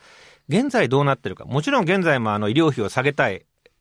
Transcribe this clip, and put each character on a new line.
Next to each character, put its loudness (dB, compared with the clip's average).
現 0
在 0
ど 2
う 2
な 2
っ -4
て -10
る -8
か。 -16
も -2
ち -4
ろ 2
ん 0
現 2
在 2
も、 0
あ -2
の、 0
医 0
療 4
費 -4
を -4
下 -2
げ 0
た 0
い -8